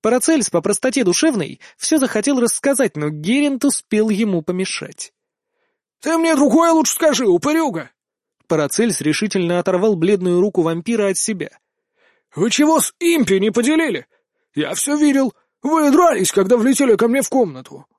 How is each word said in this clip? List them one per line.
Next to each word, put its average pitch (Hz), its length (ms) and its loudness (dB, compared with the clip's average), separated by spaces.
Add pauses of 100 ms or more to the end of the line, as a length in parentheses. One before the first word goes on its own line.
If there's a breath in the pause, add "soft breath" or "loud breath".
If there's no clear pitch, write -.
Парацельс 247 500 0
по 170 120 0
простоте 240 400 -2
душевной 196 580 -2 (160 loud breath)
всё - 220 -2
захотел 254 400 -2
рассказать, 240 580 -2
но 151 140 -4
Герент 247 540 -2
успел 220 440 0
ему 202 320 0
помешать. - 720 -8 (880)
«Ты 320 160 -2
мне 330 200 2
другое 294 340 4
лучше 320 240 2
скажи, 285 320 0
упырюга!» 202 640 0 (560)
Парацельс 165 540 0
решительно 175 580 -2
оторвал 185 380 0
бледную 180 440 0
руку 185 220 0
вампира 196 480 -2
от 185 80 -4
себя. 202 320 -6 (840)
«Вы 185 160 0
чего 311 300 4
с - 200 -6
Импи 269 400 2
не 208 100 0
поделили? 247 560 0 (480)
Я 151 200 -4
всё 285 220 -4
видел. 277 380 2 (260)
Вы 302 300 2
дрались, 277 400 4
когда 202 260 2
влетели 247 380 2
ко 220 140 2
мне 262 140 0
в - 60 -4
комнату. 165 560 -4 (140)